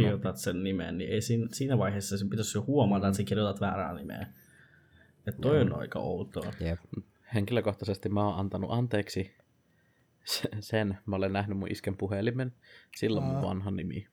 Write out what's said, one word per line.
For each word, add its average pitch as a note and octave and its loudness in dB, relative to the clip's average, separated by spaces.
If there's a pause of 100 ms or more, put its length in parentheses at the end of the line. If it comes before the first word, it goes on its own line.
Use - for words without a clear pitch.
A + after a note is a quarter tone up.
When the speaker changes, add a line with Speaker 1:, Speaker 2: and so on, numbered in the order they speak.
Speaker 1:
kirjoitat G2+ 2
sen F2+ -2
nimen, F2 0
niin F2+ -2
ei G#2 2
siinä, A2+ 2
siinä C#3 2
vaiheessa G2 0
sen G2 0
pitäisi G#2+ -2
jo G#2 0
huomata, G2+ 4
että G2 4
sä G2+ 0
Speaker 2:
Mm. - 0
Speaker 1:
kirjoitat G#2 0
väärää F#2+ -2
nimeä. - -8 (1000)
Et G2+ -4
toi C#3+ 4
Speaker 3:
Joo. - 6
Speaker 1:
on - 0
aika - -6
outoa. - -4
Speaker 3:
Jep. E2 -2 (540)
Speaker 2:
Henkilökohtaisesti G#2 0
mä G#2 4
oon F#2+ 0
antanut G2 -2
anteeksi G#2 0 (880)
se-, - -2 (100)
sen, G#2 0
mä G2 -2
olen F#2+ 0
nähnyt G2+ 0
mun F#2+ -2
isken G2 -4
puhelimen, A#2+ -2 (420)
silloin G#2+ 0
mun F2+ 0
Speaker 3:
Aa. F2+ 0
Speaker 2:
vanha F#2+ -2
nimi F#2 -4